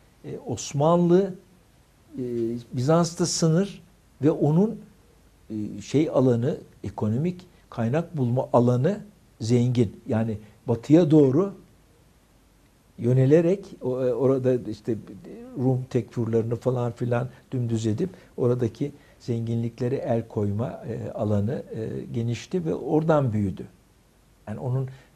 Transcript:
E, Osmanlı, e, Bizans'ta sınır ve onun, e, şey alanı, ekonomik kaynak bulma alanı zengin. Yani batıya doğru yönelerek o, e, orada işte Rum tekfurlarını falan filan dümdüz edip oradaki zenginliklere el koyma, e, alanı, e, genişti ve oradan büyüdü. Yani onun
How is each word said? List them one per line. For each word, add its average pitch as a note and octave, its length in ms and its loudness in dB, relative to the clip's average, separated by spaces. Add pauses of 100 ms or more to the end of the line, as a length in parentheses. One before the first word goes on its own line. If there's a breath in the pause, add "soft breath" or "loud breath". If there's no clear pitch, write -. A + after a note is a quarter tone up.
(240 soft breath)
E, A2+ 140 -12
Osmanlı, F3 960 2 (840)
e, C3 40 -6 (500)
Bizans'ta E3 540 2
sınır E3+ 560 0 (400)
ve D3 80 6
onun, E3+ 500 2 (680)
e, G#2 300 -8
şey D3 280 0
alanı, C3 500 2 (260)
ekonomik B2+ 600 -4 (240 soft breath)
kaynak D3 460 -4
bulma B2+ 360 0
alanı B2 480 4 (400)
zengin. A#2+ 680 2
Yani A2+ 320 -2 (300 loud breath)
batıya D3 420 4
doğru D#3 440 4 (1400)
yönelerek C#3 840 2
o, B2+ 220 -2
e, B2 100 2
orada B2+ 560 2
işte A2 260 -6 (600)
Rum B2+ 320 0
tekfurlarını A2+ 680 -2
falan A#2+ 360 -2
filan A#2+ 360 -2 (240 loud breath)
dümdüz A2+ 340 -2
edip A2+ 240 -2 (260 loud breath)
oradaki B2+ 560 -2 (280 loud breath)
zenginliklere A#2 760 -4
el A#2 320 -2
koyma, G#2 400 -2 (200)
e, A2 220 -8
alanı, G#2+ 520 0 (120)
e, C#2 380 -8
genişti A#2+ 520 -4
ve D#3+ 100 -2
oradan D3+ 580 2
büyüdü. G2+ 340 -2 (840)
Yani G#2+ 120 -10
onun C3 280 -4 (280 loud breath)